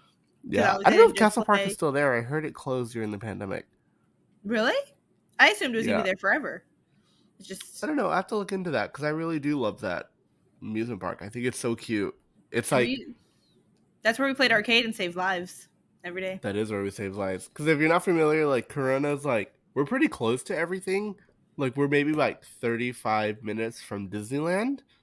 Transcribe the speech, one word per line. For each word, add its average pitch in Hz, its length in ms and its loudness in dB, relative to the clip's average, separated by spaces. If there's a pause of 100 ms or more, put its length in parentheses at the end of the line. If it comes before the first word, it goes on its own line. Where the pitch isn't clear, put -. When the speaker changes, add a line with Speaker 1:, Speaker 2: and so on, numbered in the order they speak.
(440)
Speaker 1:
Yeah. 196 300 2
Speaker 2:
I - 20 -2
was 196 100 -4
Speaker 1:
I - 40 8
don't 220 80 6
know 453 80 12
Speaker 2:
gonna - 80 6
Speaker 1:
if - 40 -4
Castle 214 220 6
Speaker 2:
just - 60 0
Speaker 1:
Park 202 120 6
Speaker 2:
play. 196 80 0
Speaker 1:
is 196 80 -2
still 160 160 0
there. 139 240 2
I 117 60 2
heard 143 240 -4
it 131 100 -8
closed 127 380 -4
during 113 180 -4
the 104 80 -4
pandemic. 98 480 -6 (800)
Speaker 2:
Really? 226 320 0 (640)
I 277 100 8
assumed 302 240 -2
it 226 40 -2
was 220 100 0
gonna 202 100 2
be - 20 0
Speaker 1:
Yeah. - 120 0
Speaker 2:
there 196 60 -4
forever. 214 460 -2 (760)
It's 196 80 -20
just - 340 -14
Speaker 1:
I - 60 -4
don't 311 80 -2
know. 208 140 0
I 156 60 0
have 190 120 -2
to 226 80 -4
look 202 160 -4
into 185 200 -4
that 107 200 -2
'cause 135 120 -8
I 151 40 0
really 160 320 -4
do 147 180 -2
love 107 220 -2
that 90 300 -6 (520)
amusement 110 380 -4
park. 90 200 -4
I 95 100 -10
think 123 160 -4
it's 120 120 -4
so 117 160 -2
cute. 107 400 -2 (380)
It's 117 180 -2
Speaker 2:
Have 139 100 4
Speaker 1:
like 120 100 2
Speaker 2:
you, - 240 -8 (880)
that's 226 180 0
where 277 80 2
we 269 60 -2
played 254 180 4
arcade 226 320 4
and 226 100 -4
saved 175 220 -4
lives 180 500 -4 (380)
every 175 180 -8
day. 190 200 -6
Speaker 1:
That 101 120 -4
is 107 160 -2
where 101 140 -2
we 98 60 -2
save 98 260 -8
lives. 95 380 -4
'Cause 147 120 -6
if 151 140 4
you're 156 80 4
not 175 160 2
familiar, 156 420 4
like, 131 220 0
Corona's, 139 560 0
like, 117 280 0 (220)
we're 143 100 2
pretty 269 240 0
close 120 360 -2
to 190 120 -4
everything. 185 600 -2 (420)
Like, 131 180 -2
we're 139 120 2
maybe, 147 240 2
like, 143 320 0
thirty-five 117 960 -2
minutes 110 400 -4
from 101 280 -8
Disneyland. 160 720 -2 (220)